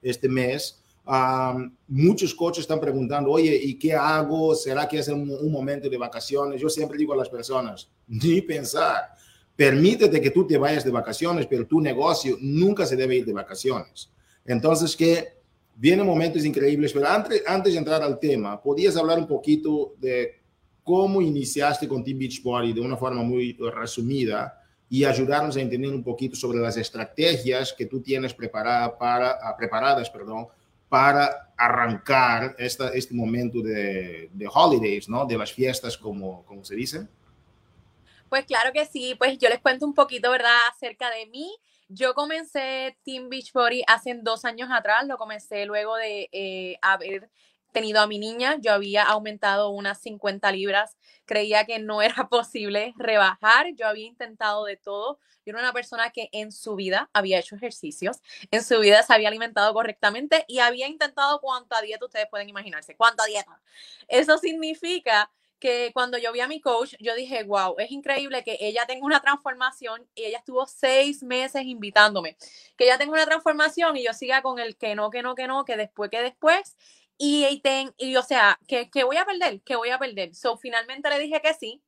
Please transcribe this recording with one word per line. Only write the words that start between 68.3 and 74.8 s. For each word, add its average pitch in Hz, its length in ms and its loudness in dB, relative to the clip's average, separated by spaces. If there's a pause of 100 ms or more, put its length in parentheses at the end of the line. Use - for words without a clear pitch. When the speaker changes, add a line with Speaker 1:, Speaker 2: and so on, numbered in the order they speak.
Speaker 2:
que 220 180 -8
ella 214 260 -2
tenga 254 200 -10
una 285 140 4
transformación", 254 920 -4
y 226 100 -10
ella 220 140 -8
estuvo 254 280 -4
seis 277 560 2
meses 262 420 -4
invitándome, 208 720 0 (420)
que 247 60 2
ella 247 140 6
tenga 285 140 -2
una 311 140 2
transformación 311 720 0
y 247 60 -6
yo 226 100 -2
siga 262 280 0
con 262 160 -4
el 226 200 -8
que 214 160 -4